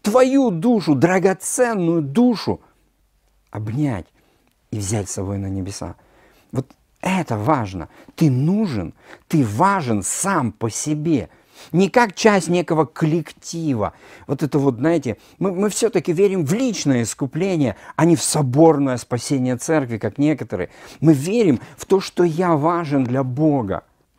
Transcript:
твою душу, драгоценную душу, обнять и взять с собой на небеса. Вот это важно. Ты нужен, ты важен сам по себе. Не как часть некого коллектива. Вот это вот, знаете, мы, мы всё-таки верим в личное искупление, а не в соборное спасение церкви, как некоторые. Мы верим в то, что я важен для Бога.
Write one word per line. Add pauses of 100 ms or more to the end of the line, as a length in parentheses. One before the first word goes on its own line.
твою
душу,
драгоценную
душу, (880)
обнять (640)
и
взять
с
собой
на
небеса. (560)
Вот (360)
это
важно. (240)
Ты
нужен, (340)
ты
важен
сам
по
себе. (420)
Не
как
часть
некого
коллектива. (320)
Вот
это
вот,
знаете, (200)
мы,
мы
всё-таки
верим
в
личное
искупление, (180)
а
не
в
соборное
спасение
церкви,
как
некоторые. (300)
Мы
верим (160)
в
то,
что
я
важен
для
Бога. (340)